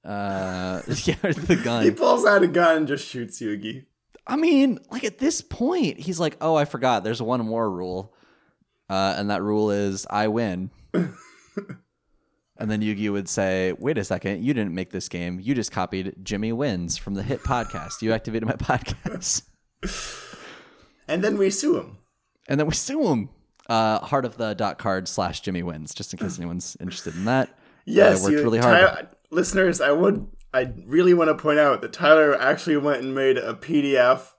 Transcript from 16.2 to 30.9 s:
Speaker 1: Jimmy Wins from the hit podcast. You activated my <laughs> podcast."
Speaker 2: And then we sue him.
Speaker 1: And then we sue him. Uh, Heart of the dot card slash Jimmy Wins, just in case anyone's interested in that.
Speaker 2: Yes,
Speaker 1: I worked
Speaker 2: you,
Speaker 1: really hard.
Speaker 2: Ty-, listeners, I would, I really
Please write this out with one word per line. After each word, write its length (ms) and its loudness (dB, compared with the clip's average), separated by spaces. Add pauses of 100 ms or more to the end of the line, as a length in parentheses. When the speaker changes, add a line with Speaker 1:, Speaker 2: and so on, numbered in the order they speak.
Speaker 1:
Jimmy 300 -4
Wins 440 -4
from 160 -8
the 100 -4
hit 200 -6
podcast. 580 -6
You 140 0
activated 340 -4
my 60 -2
<laughs> 20 -4
podcast." 840 -4 (1600)
Speaker 2:
And 160 -2
then 140 0
we 140 2
sue 280 0
him. 200 -10 (500)
Speaker 1:
And 100 0
then 80 2
we 60 -2
sue 360 -2
him. 200 0 (400)
Uh, 300 2
Heart 260 -2
of 140 -10
the 160 -4
dot 240 -2
card 280 -2
slash 360 -4
Jimmy 200 -4
Wins, 320 -8
just 200 -12
in 40 -14
case 200 -8
anyone's 420 -8
interested 340 -10
in 120 -4
that. 240 0 (340)
Speaker 2:
Yes, 360 6
Speaker 1:
I 40 0
worked 140 4
Speaker 2:
you, 40 2
Speaker 1:
really 160 2
hard. 220 6
Speaker 2:
Ty-, 260 2 (240)
listeners, 520 0
I 100 4
would, 340 2 (280)
I 180 0 (140)
really 260 6